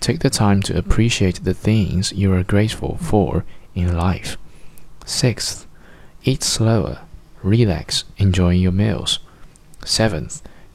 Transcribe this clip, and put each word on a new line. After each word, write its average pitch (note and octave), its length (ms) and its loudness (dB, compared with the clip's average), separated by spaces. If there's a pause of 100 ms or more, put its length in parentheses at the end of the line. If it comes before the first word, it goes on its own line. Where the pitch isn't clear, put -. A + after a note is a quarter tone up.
Take - 200 -2
the C#3 100 2
time G2+ 320 2
to F2 160 -2
appreciate G2 640 2
the F#2 120 0
things G2 580 0
you G2 200 2
are F#2 120 2
grateful G2+ 560 0
for G2+ 440 0 (300)
in F2 220 0
life. F2 400 -2 (680)
Sixth, - 600 -4 (580)
eat C3 180 0
slower, A2 580 0 (420)
relax, F#2+ 640 2 (140)
enjoy F2+ 360 4
your F2+ 180 4
meals. G2 460 0 (640)
Seventh, F2 580 -2 (320)